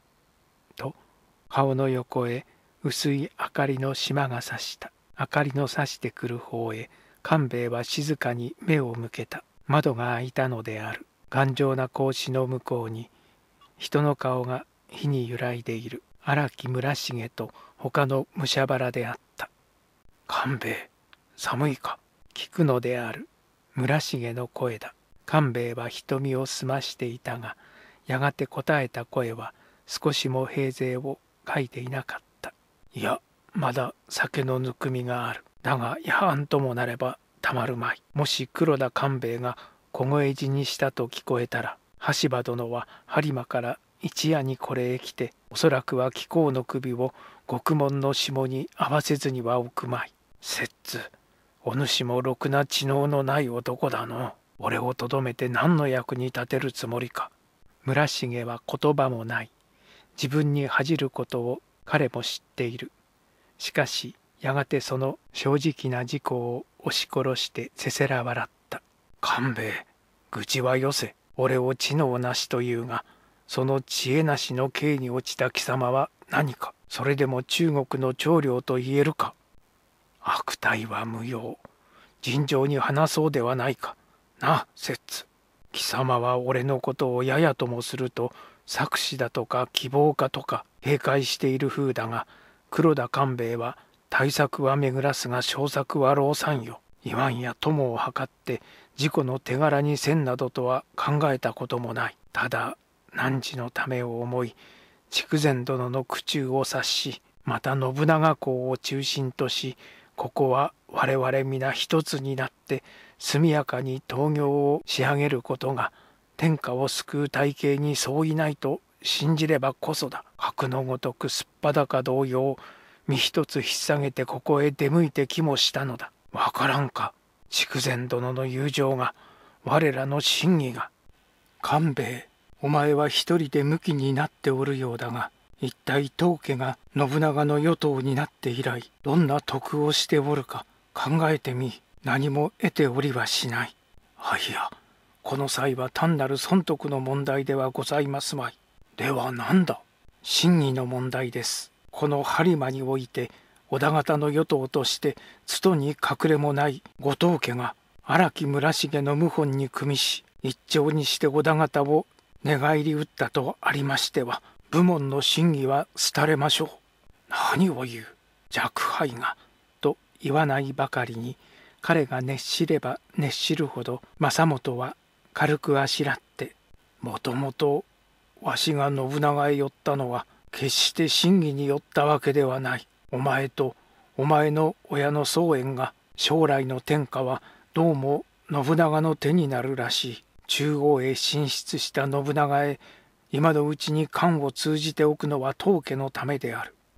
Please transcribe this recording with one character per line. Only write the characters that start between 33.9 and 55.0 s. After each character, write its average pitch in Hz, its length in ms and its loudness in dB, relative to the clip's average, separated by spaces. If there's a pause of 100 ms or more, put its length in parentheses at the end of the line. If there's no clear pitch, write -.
酒 - 360 -2
の 131 140 0
ぬ 127 160 -4
く - 160 -4
み 127 140 -4
が 123 240 -4
あ 113 40 -6
る。 - 120 -12 (180)
だ 131 140 0
が、 120 280 -4
夜 - 80 -2
半 147 340 2
と 143 140 2
も 127 140 -2
な 123 120 -2
れ 120 100 -6
ば 127 220 -4 (220)
た 113 140 0
ま 117 120 0
る 123 100 -4
ま 117 180 -4
い。 - 80 -20 (100)
も 143 140 0
し - 260 -2
黒 160 240 4
田 131 140 0
官 139 300 0
兵 117 140 -4
衛 120 40 -4
が 123 180 -4 (360)
小 - 120 0
声 139 300 2
死 139 140 -4
に 139 180 0
し - 100 -6
た 139 160 0
と 120 160 -4
聞 - 160 -12
こ 123 160 0
え 120 60 -2
た 117 160 -4
ら、 - 160 -8 (200)
羽 - 140 -2
柴 127 300 0
殿 120 280 -4
は 120 160 -6 (220)
播 151 240 0
磨 123 140 -4
か 127 140 -2
ら 120 180 -6 (240)
一 - 280 -2
夜 151 120 2
に 131 140 -2
こ - 180 -8
れ 123 180 -2
へ 127 60 -2
来 - 140 -14
て、 120 200 -6 (180)
お - 60 -10
そ 160 140 4
ら 131 120 0
く - 140 -4
は 127 160 0
貴 - 160 -10
公 156 240 2
の 127 120 -2
首 131 280 -6
を 123 220 -2 (320)
獄 127 280 0
門 139 260 2
の 139 120 2
霜 135 340 0
に 131 300 -4
合 - 140 0
わ 147 100 4
せ 147 160 2
ず 139 140 -2
に 127 120 -4
は 117 160 0
置 120 120 -4
く - 180 -8
ま 120 160 -4
い。 - 80 -18 (280)
摂 - 320 -6 (100)
津、 - 180 -10 (640)
お 120 100 -2
主 131 300 0
も 123 180 0
ろ 127 140 -2
く - 120 -2
な 139 160 4
知 - 220 -2
能 139 220 2
の 143 160 2
な 139 160 0
い 135 80 0
男 123 420 -2
だ 117 160 -4
の。 123 280 -8 (240)
俺 - 200 -2
を 123 160 -2
と 123 140 -6